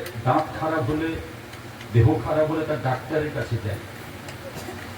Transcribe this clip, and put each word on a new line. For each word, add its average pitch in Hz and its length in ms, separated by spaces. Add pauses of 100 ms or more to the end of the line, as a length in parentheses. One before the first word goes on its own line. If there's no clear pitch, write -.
(260)
দাঁত 151 180 (160)
খারাপ 160 300
হলে, 156 180 (880)
দেহ 117 200 (120)
খারাপ 156 260
হলে 156 140
তার 151 180
ডাক্তারের 151 500
কাছে 120 320
যাই। 98 100 (1200)